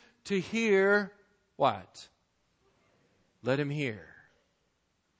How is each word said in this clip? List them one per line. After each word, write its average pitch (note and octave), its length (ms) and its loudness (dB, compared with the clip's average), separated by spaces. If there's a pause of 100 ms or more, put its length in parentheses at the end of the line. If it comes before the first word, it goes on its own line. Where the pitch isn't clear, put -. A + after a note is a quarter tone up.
(260)
to G3 160 -2
hear," G3+ 720 2 (420)
what? G#2 540 -2 (1300)
"Let C3 160 -2
him D3 100 -4
hear." B2+ 460 -8 (1040)